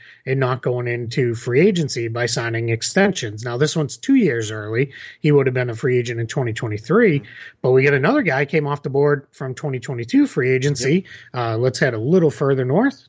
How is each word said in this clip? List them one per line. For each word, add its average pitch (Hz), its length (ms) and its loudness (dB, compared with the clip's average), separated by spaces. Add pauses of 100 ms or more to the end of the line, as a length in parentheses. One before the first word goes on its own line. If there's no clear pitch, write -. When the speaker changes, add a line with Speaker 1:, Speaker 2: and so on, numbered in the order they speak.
(260)
Speaker 1:
and 131 140 0
not 131 220 0
going 123 260 -2
into 120 480 -2
free 123 240 0
agency 160 480 0
by 117 180 -4
signing 117 440 -2
extensions. 117 760 -2
Now, 120 120 -6
this 147 200 0
one's 151 200 -2
two 269 200 2
years 120 340 2
early. 110 400 -2 (300)
He 151 100 2
would 139 160 4
have 127 80 2
been 127 160 -2
a 110 60 -6
free 127 200 0
agent 120 220 -2
in 117 80 -2
twenty 120 260 -4
twenty-three, 143 680 0
Speaker 2:
Mm-hmm. - 80 -12 (340)
Speaker 1:
but 127 80 2
we 131 120 6
get 143 120 4
another 190 280 2
guy 143 240 0
came 147 200 -2
off 143 160 -4
the 151 80 -8
board 143 400 0
from 131 240 -10
twenty 135 240 -6
twenty-two 123 480 0
free 131 240 0
agency. 135 440 0
Speaker 2:
Yep. 185 100 0 (300)
Speaker 1:
Uh, 117 220 -2
let's 127 220 0
head 127 160 2
a 110 40 -6
little 151 340 4
further 135 320 0
north 196 440 0